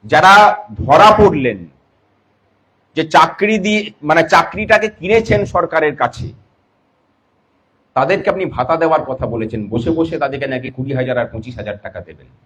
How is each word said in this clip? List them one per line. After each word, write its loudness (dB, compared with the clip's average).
যারা 6
ধরা 6
পড়লেন 2
যে -2
চাকরি 2
দিয়ে, 0
মানে, 4
চাকরিটাকে 0
কিনেছেন 0
সরকারের -2
কাছে, -4
তাদেরকে -2
আপনি -4
ভাতা -2
দেওয়ার 0
কথা -6
বলেছেন, -6
বসে -4
বসে -2
তাদেরকে -6
নাকি -8
কুড়ি -8
হাজার -4
আর -4
পঁচিশ -14
হাজার -10
টাকা -14
দেবেন। -20